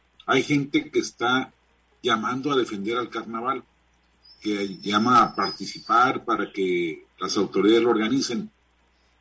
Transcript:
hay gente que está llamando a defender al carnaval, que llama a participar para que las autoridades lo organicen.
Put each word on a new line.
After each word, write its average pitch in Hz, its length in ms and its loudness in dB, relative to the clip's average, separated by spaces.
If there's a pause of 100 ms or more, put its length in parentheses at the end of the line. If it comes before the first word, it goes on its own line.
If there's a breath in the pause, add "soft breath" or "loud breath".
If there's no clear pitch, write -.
(260)
hay 127 160 2
gente 143 480 -2
que 120 100 2
está 127 520 -2 (480)
llamando 123 520 -2
a 139 40 2
defender 110 400 -2
al 120 140 -4
carnaval, 113 540 -6 (760)
que 101 380 -4
llama 110 440 4
a 104 120 0
participar 107 920 0
para 104 280 -4
que 87 540 -2 (120)
las 95 180 -6
autoridades 104 460 4
lo 120 80 4
organicen. 113 580 0 (720)